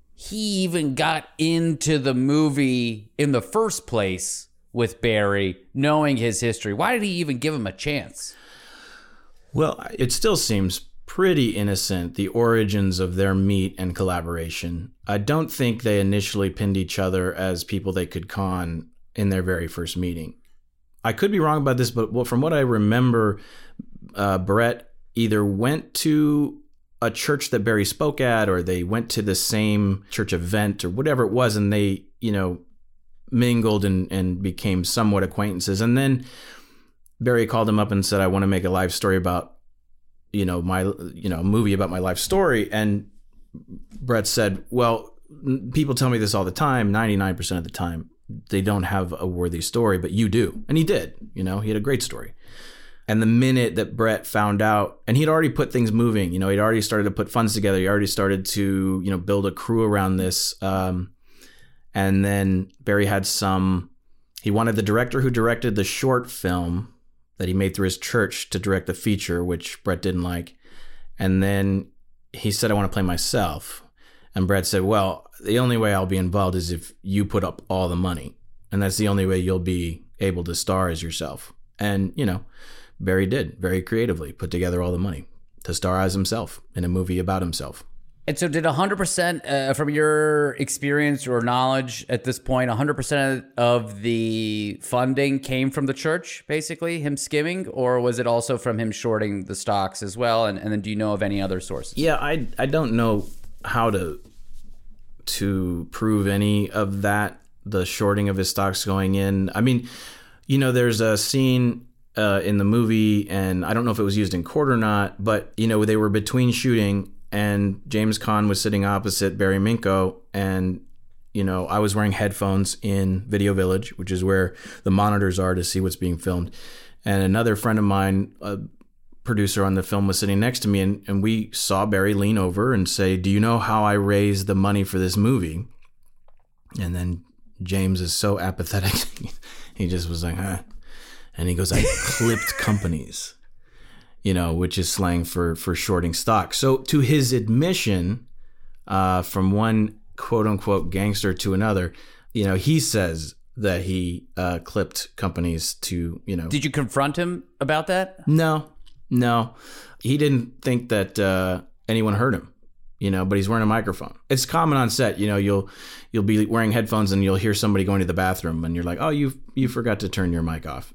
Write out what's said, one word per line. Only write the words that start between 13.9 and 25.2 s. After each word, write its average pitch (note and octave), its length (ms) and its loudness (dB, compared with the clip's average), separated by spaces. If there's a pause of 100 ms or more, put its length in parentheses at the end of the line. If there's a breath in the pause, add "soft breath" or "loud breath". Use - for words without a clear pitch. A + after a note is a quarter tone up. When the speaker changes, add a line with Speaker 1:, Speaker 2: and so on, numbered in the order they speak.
Speaker 2:
collaboration. E2+ 960 -4 (160)
I G#2 120 -2
don't D3 340 0
think A#2+ 300 -2
they G#2 180 4
initially G2 480 2
pinned G2 300 0
each F#2 200 -2
other F#2 360 0
as F2+ 300 -4
people G2 280 -4
they F2+ 140 -2
could E2+ 240 -10
con F2+ 580 -4 (260)
in G2+ 140 0
their F#2+ 140 2
very F2 260 -2
first E2+ 260 -8
meeting. F2 420 -6 (680)
I A2+ 80 0
could G3+ 180 0
be G3 100 2
wrong D#3 180 2
about C3+ 180 2
this, B2 140 0
but A2+ 240 -2
what, A#2+ 140 0
from B2 120 2
what D#3+ 140 2
I D3 60 2
remember, A2+ 800 2 (720 loud breath)
uh, G2 240 2
Brett G#2+ 500 0 (260)
either G#2+ 300 2